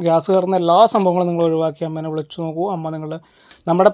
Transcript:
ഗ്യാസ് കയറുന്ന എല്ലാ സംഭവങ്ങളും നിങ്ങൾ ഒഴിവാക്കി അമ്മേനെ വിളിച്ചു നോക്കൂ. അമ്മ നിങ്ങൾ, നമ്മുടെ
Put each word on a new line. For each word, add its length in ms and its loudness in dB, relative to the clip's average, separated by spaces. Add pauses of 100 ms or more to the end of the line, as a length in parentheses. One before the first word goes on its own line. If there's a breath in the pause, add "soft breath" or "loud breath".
ഗ്യാസ് 260 2
കയറുന്ന 300 2
എല്ലാ 160 4 (160)
സംഭവങ്ങളും 360 0
നിങ്ങൾ 180 -2
ഒഴിവാക്കി 400 -2
അമ്മേനെ 260 -10
വിളിച്ചു 300 -10
നോക്കൂ. 200 -6 (120)
അമ്മ 200 -8
നിങ്ങൾ, 160 -12 (580 soft breath)
നമ്മുടെ 240 4